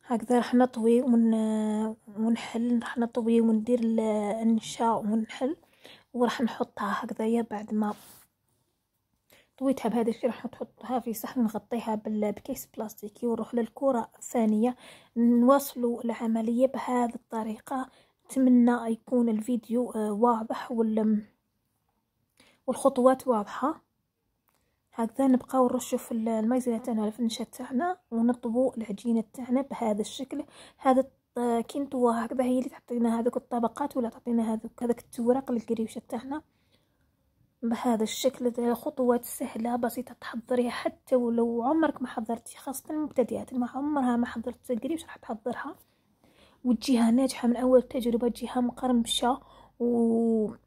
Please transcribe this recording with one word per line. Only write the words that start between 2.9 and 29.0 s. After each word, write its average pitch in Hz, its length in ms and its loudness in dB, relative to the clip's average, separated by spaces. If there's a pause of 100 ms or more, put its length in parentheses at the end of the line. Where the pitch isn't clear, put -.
نطوي 233 440 2
وندير 226 380 2
ال-، 226 200 2 (420)
النشا 226 500 0
ونحل، 220 640 -2 (580)
وراح 240 280 0
نحطها 214 640 -4
هكذايا. 226 380 -2 (100)
بعد 214 220 -8
ما 214 200 0 (1600)
طويتها 262 320 0
بهذا 233 200 0
الشيء 233 200 -2
راح - 160 -8
نحطها - 540 -8
في 226 140 -6
صحن، - 300 -4
نغطيها 220 520 -4
بال-، 214 360 -2
بكيس - 460 -10
بلاستيكي، 214 480 -10
ونروح 226 300 -4
للكرة 240 600 0
الثانية. 226 580 2 (420)
نواصلوا 240 840 4
العملية 233 640 0
بهذه 247 480 -2
الطريقة. 226 720 -8 (360)
نتمنى 240 680 4
يكون 233 380 0
الفيديو، 226 640 -2
آه، 214 200 -2
واضح 226 600 0
وال-، 220 520 2 (1400)
والخطوات 262 600 2
واضحة. 247 600 -2 (1120)
هكذا 240 280 0
نبقاو 254 400 4
نرشو 247 300 -2
في - 140 -8
ال-، 226 180 -2
المايزينا 226 480 0
تاعنا 220 240 -2
على 208 60 0
الفنشة 226 360 -4
تاعنا، 269 540 -4 (140)
ونطوو 240 680 0
العجينة 226 460 -2 (100)